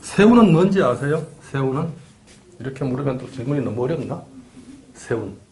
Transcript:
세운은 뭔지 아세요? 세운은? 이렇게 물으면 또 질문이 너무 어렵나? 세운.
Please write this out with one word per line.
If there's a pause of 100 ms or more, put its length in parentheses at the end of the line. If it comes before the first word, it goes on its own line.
세운은
뭔지
아세요? (260)
세운은? (720)
이렇게
물으면
또
질문이
너무
어렵나? (720)
세운. (140)